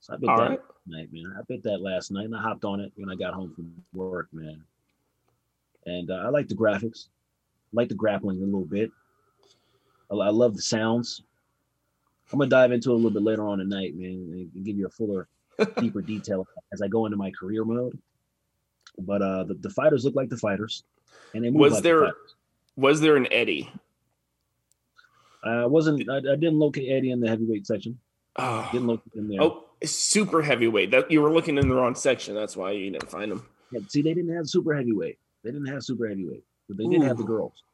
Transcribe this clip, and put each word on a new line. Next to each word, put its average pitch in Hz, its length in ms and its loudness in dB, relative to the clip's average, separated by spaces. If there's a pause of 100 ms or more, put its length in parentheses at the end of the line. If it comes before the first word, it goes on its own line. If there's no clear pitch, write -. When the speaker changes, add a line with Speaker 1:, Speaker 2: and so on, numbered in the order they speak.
Speaker 1:
So - 120 -16
I - 40 -12
bid 127 120 -2
Speaker 2:
All 117 80 4
Speaker 1:
that 117 120 4
Speaker 2:
right. - 100 -2 (280)
Speaker 1:
night, 80 240 -12
man. 82 260 -14
I 104 100 -12
bid 120 160 -10
that 101 180 -4
last 92 300 -6
night, 98 140 -6
and 113 100 -8
I 104 60 -8
hopped 107 220 -6
on 101 160 -4
it 101 160 -10
when 98 140 -12
I 92 60 -8
got 92 180 -6
home 90 200 -10
from 85 200 -16 (180)
work, 92 400 -8
man. 78 320 -16 (1200)
And, 87 240 -8
uh, 92 160 -6
I 117 40 -4
like 139 180 0
the 107 80 -6
graphics, 107 520 -2
I - 680 -20
like 120 160 0
the 107 60 -6
grappling 98 460 -2
a 98 40 -4
little 98 200 -2
bit. 101 260 -2 (1200)
I, 98 40 -6
I 101 140 2
love 113 260 4
the 92 60 -8
sounds. 113 640 0 (1080)
I'm 143 80 0
gonna 139 100 2
dive 127 220 8
into 123 200 2
it - 20 6
a - 20 6
little 117 160 4
bit 101 120 0
later 107 240 2
on 101 100 -2
tonight, 95 380 -4
man, 92 160 -10
and, 90 420 -10
and 95 120 -10
give 104 120 -4
you 98 80 -2
a 90 40 -4
fuller, 101 380 -6 (300)
Speaker 2:
<laughs> 220 240 -2
Speaker 1:
deeper 104 200 -2
detail 98 460 -4 (240)
as 98 100 -8
I 101 60 -2
go 110 180 0
into 104 120 -4
my 98 140 -4
career 107 340 -6
mode. 120 340 -4 (1000)
But, 98 240 -2
uh, 95 240 -2
the, 90 100 -6
the 98 140 -8
fighters 135 360 2
look 135 100 0
like 135 140 -2
the 127 80 -6
fighters, 104 460 -4 (500)
and 113 100 -4
they 120 60 0
move 143 100 4
Speaker 2:
Was 143 140 10
Speaker 1:
like - 100 -2
Speaker 2:
there, 165 160 6
Speaker 1:
the 147 60 6
fighters. - 300 -6 (420)
Speaker 2:
was 143 240 6
there 151 160 8
an 127 140 4
Eddie? 101 380 0 (1700)
Speaker 1:
Uh, 120 240 0
wasn't 151 420 2
I, 135 80 -2
I 139 180 2
didn't 156 240 2
locate 143 300 0
Eddie 131 220 0
in 123 80 -2
the 117 80 2
heavyweight 110 380 -2
section. 113 320 -4 (380)
Speaker 2:
Oh. 113 360 -4
Speaker 1:
Didn't 123 160 -2
locate 117 260 -4
him 107 160 -6
there. 101 120 0
Speaker 2:
Oh, 160 240 2 (200)
super 190 560 0
heavyweight. 113 500 4
That, 131 180 4
you 156 120 6
were 147 100 6
looking 160 260 2
in 135 120 4
the 127 60 4
wrong 127 200 2
section. 117 400 0
That's 107 220 -6
why 95 140 -4
you 98 200 -4
didn't - 180 -8
find 101 220 -8
him. 104 160 -8 (240)
Speaker 1:
Yeah, 117 160 -6
see, 147 140 0
they 160 120 2
didn't 170 220 -2
have 160 140 -6
super 160 260 2
heavyweight. 110 420 -2 (260)
They 110 80 -8
didn't 143 160 -8
have 135 160 -8
super 113 260 -4
heavyweight, 92 340 -8 (240)
but 98 100 -10
they 110 100 -2
did 160 160 4
have 131 120 2
the 113 80 -4
Speaker 2:
Ooh. 98 40 -4
Speaker 1:
girls. 107 360 -4 (100)